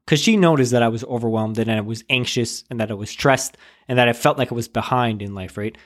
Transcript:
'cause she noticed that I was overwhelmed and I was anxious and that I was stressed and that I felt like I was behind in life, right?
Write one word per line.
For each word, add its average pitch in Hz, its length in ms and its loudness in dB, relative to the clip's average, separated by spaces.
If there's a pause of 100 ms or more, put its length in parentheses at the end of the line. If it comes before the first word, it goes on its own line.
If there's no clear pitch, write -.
'cause 151 120 2
she 226 160 4
noticed 156 360 4
that 120 100 4
I 117 80 4
was 113 140 -4
overwhelmed 113 560 -2
and 113 100 -2
I 110 120 0
was 110 280 -8
anxious 123 640 -2
and 120 80 -8
that 110 100 -2
I 107 60 -6
was 104 160 -10
stressed - 440 0 (320)
and 123 120 2
that 120 100 6
I 117 40 0
felt 143 260 0
like 123 120 -2
I 120 40 -6
was 117 120 -6
behind 113 540 -2
in 101 140 -10
life, - 220 -10
right? 107 280 -6